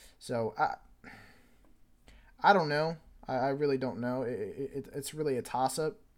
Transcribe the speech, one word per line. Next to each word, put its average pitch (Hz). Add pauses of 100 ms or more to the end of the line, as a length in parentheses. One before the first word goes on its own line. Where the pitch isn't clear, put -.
(180)
So, 117
I, - (1700)
I 185
don't 165
know. 156 (300)
I, 131
I 127
really 139
don't 127
know. 123
It, 120
it, 107
it, 135
it's 139
really 147
a 117
toss-up 151 (200)